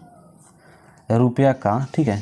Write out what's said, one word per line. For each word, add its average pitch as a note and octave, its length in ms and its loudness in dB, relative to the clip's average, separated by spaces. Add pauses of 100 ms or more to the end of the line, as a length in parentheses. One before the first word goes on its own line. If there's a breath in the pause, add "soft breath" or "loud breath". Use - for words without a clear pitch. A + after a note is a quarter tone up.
(1080 soft breath)
रुपया B2 440 2
का, A2 260 -2 (140)
ठीक D3+ 140 -2
है, G#2 140 -2